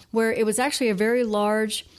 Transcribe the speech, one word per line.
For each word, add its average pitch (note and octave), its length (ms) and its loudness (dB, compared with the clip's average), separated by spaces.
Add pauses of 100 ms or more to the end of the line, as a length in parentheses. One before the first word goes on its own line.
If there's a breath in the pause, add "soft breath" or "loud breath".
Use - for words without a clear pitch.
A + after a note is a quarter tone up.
(120)
where A3+ 200 2
it A3 140 0
was G#3+ 140 0
actually C4 300 0
a G3+ 40 0
very A#3 300 0
large G#3+ 640 -2 (120)